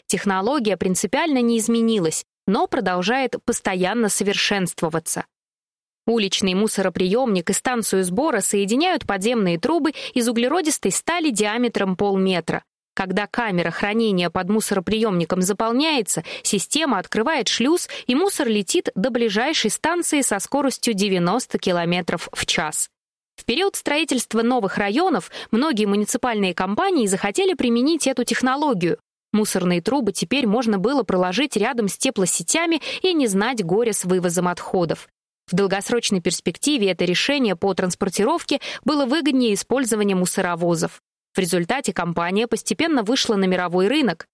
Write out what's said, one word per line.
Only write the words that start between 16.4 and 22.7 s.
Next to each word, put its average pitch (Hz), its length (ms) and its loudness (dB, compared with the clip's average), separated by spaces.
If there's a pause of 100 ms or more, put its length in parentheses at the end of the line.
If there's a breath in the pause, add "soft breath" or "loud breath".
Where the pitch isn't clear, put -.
система 262 560 0
открывает 233 500 -2
шлюз, 294 400 0 (160 loud breath)
и 247 100 0
мусор 320 320 0
летит 214 480 0
до 202 140 0
ближайшей 233 600 0
станции 320 520 0
со 214 180 0
скоростью 262 540 0
девяносто 190 640 0
километров 175 760 -2
в - 140 -6
час. - 420 -2 (480)